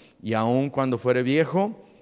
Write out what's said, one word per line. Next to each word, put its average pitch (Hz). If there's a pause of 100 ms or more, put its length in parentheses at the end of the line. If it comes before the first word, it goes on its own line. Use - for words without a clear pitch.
(220)
y 107
aun 123
cuando 131
fuere 123
viejo, 160 (180)